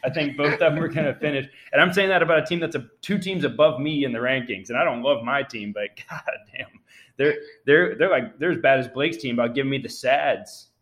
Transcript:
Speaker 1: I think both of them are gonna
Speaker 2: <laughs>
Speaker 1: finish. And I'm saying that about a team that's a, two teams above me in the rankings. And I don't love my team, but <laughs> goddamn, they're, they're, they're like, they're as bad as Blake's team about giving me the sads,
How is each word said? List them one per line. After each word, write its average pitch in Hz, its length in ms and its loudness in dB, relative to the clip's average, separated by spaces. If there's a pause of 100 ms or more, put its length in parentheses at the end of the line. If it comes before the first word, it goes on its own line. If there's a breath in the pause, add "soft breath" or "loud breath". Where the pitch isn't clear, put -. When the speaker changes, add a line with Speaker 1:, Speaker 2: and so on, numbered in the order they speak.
Speaker 1:
I 131 60 -2
think 143 260 -4
both 143 180 0
of - 60 -2
them 156 180 2
are 165 80 -2
gonna - 280 -2
Speaker 2:
<laughs> - 60 -18
Speaker 1:
finish. 139 260 -2 (260 loud breath)
And 143 100 6
I'm 180 100 4
saying 190 180 2
that 180 120 4
about 160 160 4
a 151 80 0
team 170 140 -2
that's 165 160 -4
a, 120 100 -8 (160)
two 202 160 -2
teams 180 240 -4
above 139 380 2
me 147 240 -2
in 127 80 -2
the 117 80 -4
rankings. 120 480 -4
And 120 100 -2
I 147 60 2
don't 123 180 -2
love 127 220 0
my 139 180 0
team, 104 320 -8
but 104 220 -6
<laughs> - 120 -20
goddamn, - 720 -12 (380 soft breath)
they're, 147 180 2 (320 loud breath)
they're, 156 320 6
they're 175 120 2
like, 123 280 0
they're 165 140 0
as 139 60 -2
bad 135 200 4
as 123 80 -2
Blake's 131 300 -4
team 123 200 -6
about 120 200 0
giving 135 140 0
me 139 80 0
the 117 100 -8
sads, 135 800 -2 (140)